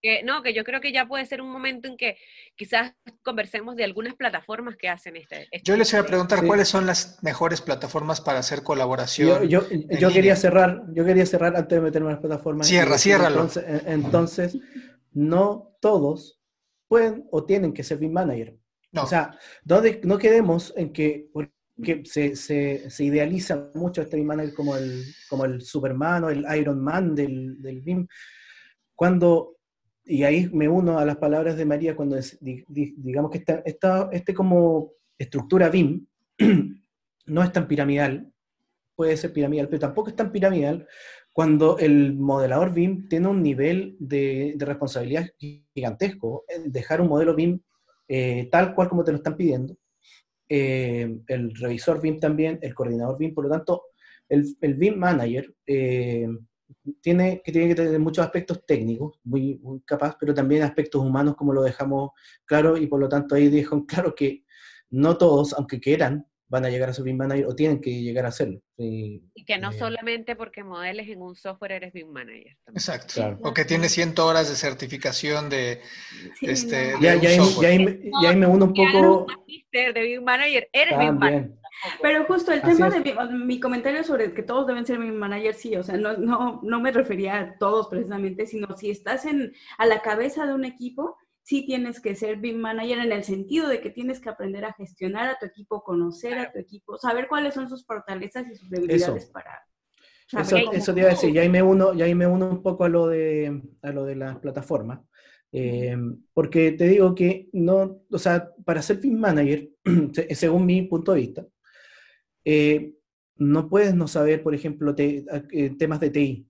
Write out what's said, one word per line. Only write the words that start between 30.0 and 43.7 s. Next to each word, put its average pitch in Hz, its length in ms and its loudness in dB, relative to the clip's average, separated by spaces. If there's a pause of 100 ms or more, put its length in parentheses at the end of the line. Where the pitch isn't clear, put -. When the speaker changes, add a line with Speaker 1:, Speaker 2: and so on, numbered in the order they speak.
Speaker 3:
y 143 200 -2
ahí 165 280 2
me 151 160 2
uno 170 320 2
a 147 60 2
las 147 120 -2
palabras 156 400 0
de 160 80 -2
María, 151 300 -2
cuando 143 220 -4
es, - 260 -10
di-, 131 240 -12
di-, 143 300 -6
digamos 139 340 -4
que 160 60 -8
esta, 165 280 -2
esta, 185 460 0
este 180 220 -4
como 175 580 4 (260)
estructura 165 520 2
bim 170 360 2 (320)
<clears throat> - 920 0
no 156 160 2
es 180 80 0
tan 175 160 0
piramidal, 143 640 0 (640)
puede 160 220 0
ser 170 140 -6
piramidal, 143 380 -2
pero 156 100 -2
tampoco 147 300 -4
es 220 60 -12
tan 214 160 -2
piramidal 180 560 0 (440)
cuando 156 460 4
el 143 380 4
modelador 139 580 0
bim 180 340 0
tiene 170 220 0
un 196 120 2
nivel 165 580 0